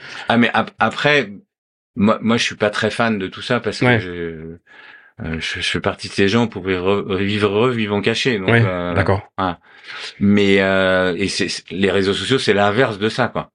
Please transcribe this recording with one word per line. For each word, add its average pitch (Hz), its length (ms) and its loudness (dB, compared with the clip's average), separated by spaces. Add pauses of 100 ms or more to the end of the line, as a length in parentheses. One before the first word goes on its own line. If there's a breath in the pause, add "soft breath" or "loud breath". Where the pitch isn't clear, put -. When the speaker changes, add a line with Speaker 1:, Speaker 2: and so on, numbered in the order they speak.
(300 loud breath)
Speaker 1:
Ah, 117 80 4
mais 117 160 4
ap-, 110 260 0
après, 113 520 0 (640)
moi, 104 260 2
moi, 113 160 2
je 117 60 0
suis - 120 -4
pas 107 140 2
très 107 220 0
fan 113 280 0
de 92 80 -4
tout - 140 -12
ça 120 180 -2
parce 104 200 -6
que 123 60 2
Speaker 2:
Ouais. 120 140 4
Speaker 1:
je, 92 120 -6
euh, 82 1300 -10
je, - 0 -
je 87 220 -8
fais - 200 -4
partie 98 280 -4
de - 40 -14
ces 98 140 2
gens 113 200 2
pour 98 180 -10
vivre, 95 520 0
vivre 101 300 0
heureux, 107 240 2
vivons 104 300 -2
cachés. 113 380 0
Donc, 95 100 -2
Speaker 2:
Ouais, 117 140 6
Speaker 1:
euh, 90 300 -2
Speaker 2:
d'accord. 95 280 0 (160)
Speaker 1:
voilà. 92 220 -2 (600 loud breath)
Mais, 101 420 4
euh, 92 560 2
et 98 100 0
c'est, 87 220 -4
c'est, - 220 -10
les 92 200 0
réseaux 98 220 2
sociaux, 95 260 -2
c'est 117 140 2
l'inverse 104 460 2
de 107 100 -2
ça, 117 180 0
quoi. - 260 -8